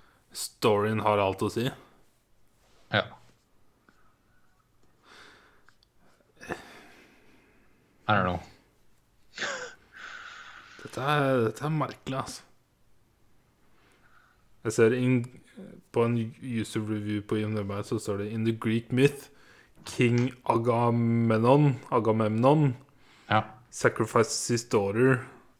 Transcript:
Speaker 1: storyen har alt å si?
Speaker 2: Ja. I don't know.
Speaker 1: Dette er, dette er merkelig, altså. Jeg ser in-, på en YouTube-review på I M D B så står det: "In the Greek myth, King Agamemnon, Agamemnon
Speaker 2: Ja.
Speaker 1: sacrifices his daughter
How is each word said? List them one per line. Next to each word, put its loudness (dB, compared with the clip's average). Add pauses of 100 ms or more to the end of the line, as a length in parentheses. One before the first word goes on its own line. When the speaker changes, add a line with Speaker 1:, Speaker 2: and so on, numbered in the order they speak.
(320)
Speaker 1:
storyen 0
har 4
alt 0
å -2
si? -4 (1300)
Speaker 2:
Ja. 2 (4000)
I 2
don't 2
know. -2 (2500)
Speaker 1:
Dette -12
er, 2
dette -4
er -2
merkelig, -4
altså. -12 (2250)
Jeg -4
ser 6
in-, 0 (540)
på 2
en -2
YouTube-review -4
på -4
I -2
M -4
D -4
B -6
så -4
står -6
det: -6
"In -4
the 0
Greek -2
myth, 2 (560)
King 0 (140)
Agamemnon, 2 (140)
Agamemnon 2 (560)
Speaker 2:
Ja. 2 (280)
Speaker 1:
sacrifices 0
his 0
daughter 2 (340)